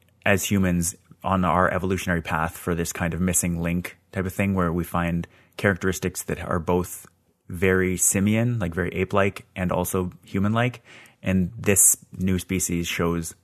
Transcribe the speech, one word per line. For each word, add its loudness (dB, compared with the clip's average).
as 4
humans 2
on 0
our 4
evolutionary -2
path -2
for -4
this -2
kind -4
of -2
missing 0
link -4
type -4
of -6
thing 0
where 2
we -2
find -2
characteristics 0
that -4
are -2
both -2
very 2
simian, 2
like, -2
very -2
ape-like, 0
and 0
also -2
human-like. 0
And 0
this 4
new 0
species -2
shows -2